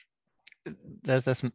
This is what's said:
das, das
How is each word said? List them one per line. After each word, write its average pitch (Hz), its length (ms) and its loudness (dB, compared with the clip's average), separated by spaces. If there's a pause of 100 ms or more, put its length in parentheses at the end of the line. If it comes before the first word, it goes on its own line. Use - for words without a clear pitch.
(640)
das, - 600 -2
das 131 300 0